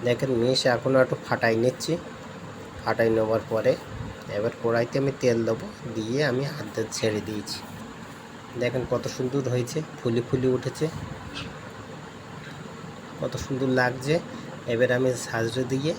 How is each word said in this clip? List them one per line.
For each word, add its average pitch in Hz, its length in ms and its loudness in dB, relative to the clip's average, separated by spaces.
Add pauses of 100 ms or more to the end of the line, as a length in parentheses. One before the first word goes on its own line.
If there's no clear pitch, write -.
দেখেন 120 260 2
মিক্স 127 360 4
এখনও 127 360 4
একটু 127 140 4 (100)
ফাটাই 117 300 4
নিচ্ছি, 127 420 2 (880)
ফাটাই 113 240 4
নেওয়ার 110 300 4 (100)
পরে 113 260 4 (580)
এবার 107 180 0 (120)
কড়াইতে 117 360 2
আমি 139 200 2
তেল 117 260 4
দেবো, 113 220 0 (280)
দিয়ে 117 300 0
আমি 131 200 2
হাত 131 300 -6
দিয়ে 113 160 0
ছেড়ে 107 300 2
দিয়েছি। 104 380 -6 (1000)
দেখেন 123 300 2
কত 117 180 0
সুন্দর 127 420 0
হয়েছে, 123 320 0 (220)
ফুলি 120 180 2 (100)
ফুলি 131 160 4
উঠেছে, 127 400 0 (2250)
কত 127 160 -2
সুন্দর 131 300 -2
লাগছে। 127 520 4 (480)
এবার 123 240 4
আমি 127 220 6 (120)
ঝাঁঝরি 113 380 0
দিয়ে 135 360 0